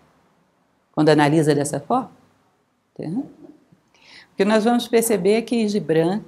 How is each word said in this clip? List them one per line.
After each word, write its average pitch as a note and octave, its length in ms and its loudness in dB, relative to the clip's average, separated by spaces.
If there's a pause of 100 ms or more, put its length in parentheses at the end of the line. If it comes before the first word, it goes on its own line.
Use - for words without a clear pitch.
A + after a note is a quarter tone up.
(920)
quando D3+ 180 2
analisa D3+ 440 4
dessa C#3 260 -4
forma? B3+ 300 -4 (840)
Entendeu? F#3 360 -10 (1000)
O - 40 -20
que F#3+ 80 0
nós G#3+ 200 2
vamos A#3+ 240 0
perceber G#3+ 460 0
é A3+ 80 0
que A3+ 260 -2
Gibran, E3 600 -2